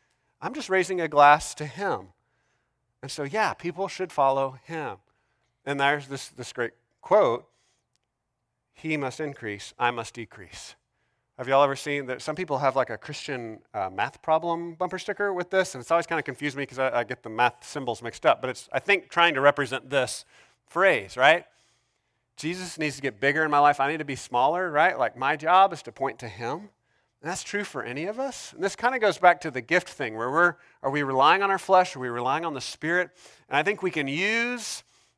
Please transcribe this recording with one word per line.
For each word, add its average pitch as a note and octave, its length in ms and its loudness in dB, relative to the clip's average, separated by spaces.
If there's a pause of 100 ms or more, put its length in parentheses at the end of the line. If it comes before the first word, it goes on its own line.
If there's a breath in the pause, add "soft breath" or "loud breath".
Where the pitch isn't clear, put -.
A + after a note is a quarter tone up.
(400)
I'm F#3+ 140 -8
just C#4+ 160 -10
raising F#3 300 2
a E3 80 -2
glass D3 480 8
to D3+ 100 -8
him." A#2+ 480 -6 (880)
And C3+ 80 -14
so, - 120 -8
yeah, F#3 300 -2
people F3 340 -6
should F3+ 260 -8
follow C3+ 520 2
him. D3+ 320 -8 (680)
And C#3 120 -4
there's C#3+ 300 2
this, C3+ 200 -10
this - 260 -14
great A#2+ 180 -4 (300)
quote, B2 440 2 (1300)
"He D#3 240 -6
must C#3 240 -6
increase, A#2 580 -10
I A#2+ 120 2
must A#2 240 -8
decrease." - 600 -16 (600)
Have B2+ 120 -8
y'all C3+ 140 6
ever C#3 140 2
seen C#3+ 300 -6
that? B2+ 160 -8
Some D3+ 120 -6
people D#3 240 -4
have, C3 180 2
like, B2+ 120 2
a A2+ 80 -8
Christian, A#2+ 640 -10 (140)
uh, F#2+ 160 -4
math - 320 -4
problem E3 520 -2
bumper F3+ 240 -6
sticker G3+ 360 -4
with F3 160 -6
this, F#3+ 240 0
and B2+ 80 -10
it's - 80 -16
always E3+ 160 2
kinda D#3 160 -2
confused C#3 340 -6
me C#3 80 -6
'cause B2+ 140 -10
I, B2 220 0
I A2+ 40 -4
get A2+ 180 -10
the A#2 60 -14
math A#2 340 0
symbols B2 380 -8
mixed A#2 240 -12
up. D3+ 160 4
But B2+ 80 -4
it's, - 240 -10
I C3+ 60 -2
think, F#3+ 320 0
trying E3+ 240 4
to C3+ 80 0
represent C3+ 480 2
this C3 340 -2 (420 soft breath)
phrase, D#3+ 520 2
right? D#3 280 6 (880)
"Jesus F3 420 -8
needs D3 180 -4
to C3 60 -12
get A#2+ 180 -6
bigger D3 240 2
in D3+ 60 -2
my D3 80 4
life. C#3+ 220 4
I C#3 100 0
need D#3+ 80 -4
to D3+ 60 -8
be C#3 120 -8
smaller," D#3+ 540 0
right? D#3 280 2
Like, A#2+ 160 0
"My C3+ 220 -2
job F3 380 4
is - 80 -12
to A#2 100 -14
point - 280 -6
to A#2 80 -10
him." B2 420 -8 (500)
And D#3 100 -8
that's F#3 120 -6
true G3+ 220 -6
for C3+ 180 -10
any B2+ 240 -8
of G#3+ 120 -8
us. C4 360 -10
And E3+ 100 -6
this F#3+ 120 -4
kinda B3+ 220 0
goes G#3 200 2
back F3+ 240 6
to - 80 -6
the B2+ 100 -6
gift E3 280 0
thing, A2+ 280 -8
where A#2 140 -4
we're, E3+ 260 2 (260 soft breath)
are C3+ 80 -2
we D3 120 -2
relying C#3 400 4
on G3 80 0
our F#3+ 80 0
flesh? F#3 380 4
Are - 40 -12
we B2+ 80 -6
relying B2+ 360 -2
on D#3+ 100 -6
the C3 60 -8
Spirit? E3+ 500 -4 (380 loud breath)
And C3 80 -2
I D3 60 4
think G3+ 200 -2
we F#3 80 0
can D3 180 -2
use A3 760 -2 (360 soft breath)